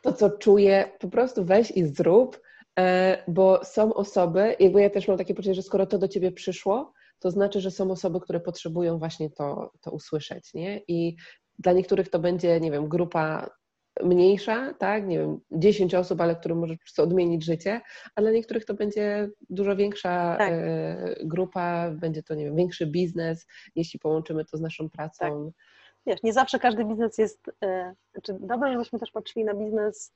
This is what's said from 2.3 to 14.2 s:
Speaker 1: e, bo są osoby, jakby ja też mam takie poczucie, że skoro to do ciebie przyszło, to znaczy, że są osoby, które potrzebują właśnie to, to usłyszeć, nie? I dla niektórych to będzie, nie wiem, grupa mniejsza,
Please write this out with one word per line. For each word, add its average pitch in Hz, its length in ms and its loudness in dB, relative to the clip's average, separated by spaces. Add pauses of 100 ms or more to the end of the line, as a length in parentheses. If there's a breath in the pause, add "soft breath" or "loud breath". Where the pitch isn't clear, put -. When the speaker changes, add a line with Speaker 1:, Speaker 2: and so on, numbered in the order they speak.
Speaker 1:
e, 185 480 4
bo 185 380 6
są 220 280 2
osoby, 196 680 0
jakby 190 220 8
ja 202 80 6
też 202 180 -2
mam 190 100 2
takie 180 160 -4
poczucie, 190 220 -2
że 190 80 -4
skoro 190 220 0
to 196 120 -2
do 190 100 0
ciebie 185 240 -2
przyszło, 196 640 -4 (260 soft breath)
to 180 120 -2
znaczy, 202 300 0
że 190 100 -4
są 190 200 -4
osoby, 180 280 -4
które 170 200 -4
potrzebują 170 600 -4
właśnie 160 300 -6
to, - 420 -8 (100)
to - 100 -12
usłyszeć, - 640 -10
nie? 196 340 -8
I 170 280 -2 (440 loud breath)
dla 180 140 2
niektórych 185 360 2
to 170 100 0
będzie, 170 400 2
nie 160 120 -2
wiem, 147 180 -2
grupa 165 600 -2 (540)
mniejsza, 196 680 4